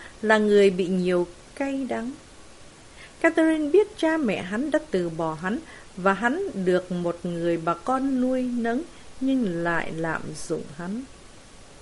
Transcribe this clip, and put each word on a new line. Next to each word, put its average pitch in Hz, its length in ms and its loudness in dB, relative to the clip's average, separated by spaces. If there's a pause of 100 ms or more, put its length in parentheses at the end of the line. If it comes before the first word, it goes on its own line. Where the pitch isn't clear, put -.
(220)
là 220 160 4
người 208 320 6
bị 185 180 0
nhiều 180 400 2 (280)
cay 269 340 -4
đắng. 233 220 -4 (1080)
Catherine 320 480 4
biết 403 180 6 (100)
cha 320 200 2
mẹ 214 240 0
hắn 226 300 -4
đã 302 80 2 (120)
từ 175 180 0
bỏ 165 240 -4
hắn 185 260 -4 (380)
và 190 160 4
hắn 240 520 -2
được 180 260 2
một 175 320 -2
người 170 340 0
bà 165 160 0
con 262 480 0
nuôi 254 220 0
nấng 240 400 -2 (380)
nhưng 240 420 0
lại 170 280 0
lạm 160 300 -4 (260)
dụng 160 160 -4 (140)
hắn. 196 260 -8 (800)